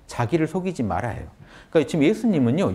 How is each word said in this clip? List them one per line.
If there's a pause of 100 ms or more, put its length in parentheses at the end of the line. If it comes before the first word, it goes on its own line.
자기를
속이지
말아요. (440)
그러니까
지금
예수님은요,